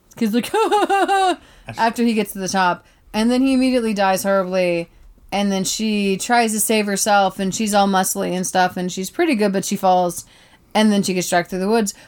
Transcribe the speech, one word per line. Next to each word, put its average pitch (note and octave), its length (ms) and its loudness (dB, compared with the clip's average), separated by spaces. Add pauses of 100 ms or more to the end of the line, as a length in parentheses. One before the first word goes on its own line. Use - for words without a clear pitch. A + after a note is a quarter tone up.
(200)
He's G#3+ 160 0
like, - 180 -2
<laughs> G4 840 2 (380)
after A3+ 260 0
he A#3 100 2
gets G#3 200 -2
to G3 60 -10
the F#3 100 -6
top, F3+ 360 0 (280)
and A3 180 0
then B3+ 100 2
he C4+ 120 2
immediately B3+ 420 0
dies F#3+ 280 2
horribly, F#3 680 0 (420)
and G3+ 200 0
then F#3+ 120 -2
she G#3 540 -2
tries A#3 340 0
to G#3+ 80 -4
save G#3+ 260 0
herself, G3+ 540 2
and F#3+ 160 -2
she's G#3 180 -2
all G3 140 4
muscly F#3+ 460 -2
and F3+ 120 -4
stuff, F3+ 320 0
and F3+ 140 -4
she's F#3+ 180 -8
pretty E4 240 0
good, G#3 200 0
but G3 120 -2
she G3+ 100 -2
falls. F3+ 500 0 (480)
And G#3+ 160 4
then G3+ 140 2
she F#3 100 -2
gets F3+ 160 -2
dragged F3 200 0
through F#3 100 -6
the F#3 80 -2
woods. A3 260 0 (140)